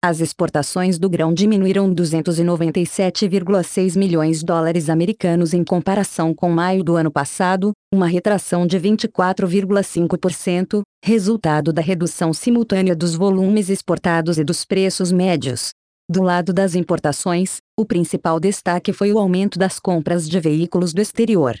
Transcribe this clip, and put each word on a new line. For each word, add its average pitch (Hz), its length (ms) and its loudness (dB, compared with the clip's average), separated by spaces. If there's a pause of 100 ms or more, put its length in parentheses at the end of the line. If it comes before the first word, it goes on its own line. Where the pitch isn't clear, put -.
As 170 200 0
exportações 170 760 -2
do 185 140 0
grão 165 240 2
diminuíram 190 580 2
duzentos 165 460 0
e 170 60 2
noventa 170 340 0
e 175 80 0
sete 185 400 -2
vírgula 185 380 0
seis 185 320 0
milhões 165 480 2
dólares 165 440 0
americanos 170 640 0
em 175 120 2
comparação 180 680 -2
com 175 180 -2
maio 180 340 0
do 165 100 0
ano 160 160 2
passado, 185 640 -2 (200)
uma 190 140 2
retração 175 580 0
de 175 140 0
vinte 208 260 0
e 220 40 -2
quatro 185 400 0
vírgula 196 340 0
cinco 170 340 -2
por 175 160 -2
cento, 185 500 -2 (220)
resultado 180 680 2
da 160 100 0
redução 165 500 -2
simultânea 196 600 0
dos 165 220 -2
volumes 190 520 2
exportados 170 720 0
e 156 60 2
dos 160 200 -4
preços 190 460 0
médios. 175 600 0 (380)
Do 185 140 0
lado 175 300 0
das 180 240 2
importações, 175 800 -2 (200)
o 220 80 0
principal 165 540 0
destaque 180 540 -2
foi 202 200 0
o 214 60 2
aumento 190 400 0
das 185 220 0
compras 175 480 0
de 170 100 0
veículos 165 560 0
do 190 80 0
exterior. 196 580 0